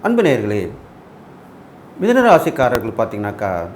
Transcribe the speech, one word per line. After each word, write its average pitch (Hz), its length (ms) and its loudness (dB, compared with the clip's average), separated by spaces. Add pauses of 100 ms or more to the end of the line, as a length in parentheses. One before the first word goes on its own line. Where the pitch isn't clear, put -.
அன்பு 233 200 2
நேயர்களே, 104 340 0 (1400)
மிதுன 240 280 2
ராசிக்காரர்கள் 123 720 2
பார்த்தீங்கன்னாக்கா 104 520 -4 (240)